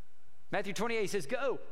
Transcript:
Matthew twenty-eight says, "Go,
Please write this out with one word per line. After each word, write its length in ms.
Matthew 220
twenty-eight 360
says, 160
"Go, 340